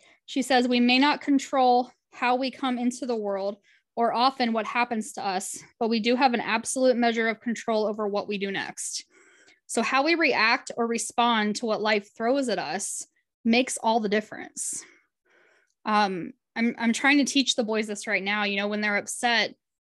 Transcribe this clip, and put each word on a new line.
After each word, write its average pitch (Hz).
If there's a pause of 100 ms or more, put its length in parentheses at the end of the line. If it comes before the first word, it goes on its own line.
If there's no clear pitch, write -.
(260)
she -
says, 247
"We 247
may 247
not 285
control 254 (240)
how 247
we 254
come 247
into 247
the 233
world 202 (380)
or 233
often 247
what 220
happens 240
to 220
us, 190 (220)
but 226
we 233
do 233
have 254
an 226
absolute 233
measure 233
of 220
control 220
over 214
what 202
we 208
do 196
next." - (600)
So -
how 262
we 320
react 262
or 233
respond 233
to -
what 214
life 214
throws 247
at 190
us 160 (360)
makes 240
all 226
the 214
difference. - (1000)
Um, 208 (220)
I'm, 233
I'm 233
trying 277
to 269
teach 277
the 254
boys 214
this 208
right 196
now, 208
you 202
know, 202
when 208
they're 208
upset 226 (340)